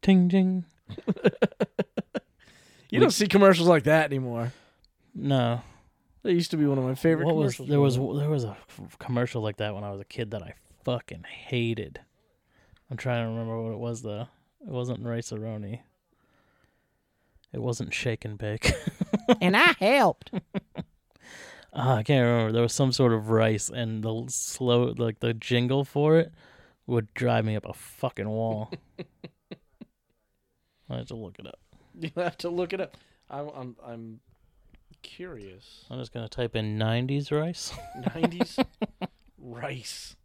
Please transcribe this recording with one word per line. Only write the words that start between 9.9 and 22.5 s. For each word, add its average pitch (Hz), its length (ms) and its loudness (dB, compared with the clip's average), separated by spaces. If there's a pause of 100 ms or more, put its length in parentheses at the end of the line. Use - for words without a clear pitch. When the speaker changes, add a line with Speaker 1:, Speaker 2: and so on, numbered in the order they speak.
Speaker 1:
a 101 60 -14
kid 113 240 -8
that 104 140 -8
I 76 100 -16 (300)
fucking - 440 -6
hated. 113 720 -4 (920)
I'm 123 60 -10
trying 120 280 -2
to 113 60 -4
remember 113 320 -6
what 113 100 -6
it 107 60 -8
was, 117 240 -6
though. 107 240 -8 (340)
It 247 80 -16
wasn't 123 340 -6
rice-a-roni. 113 760 -8 (1700)
It 131 120 -8
wasn't 117 320 -6
shake - 300 -6
and 107 120 -10
bake. 107 340 -2 (340)
<laughs> 233 360 0
Speaker 2:
And 185 160 4
I 320 220 6
helped. 220 560 4
<laughs> 185 60 -4 (1300)
Speaker 1:
Ah, 127 200 2
I 110 80 0
can't 131 200 4
remember. 117 280 4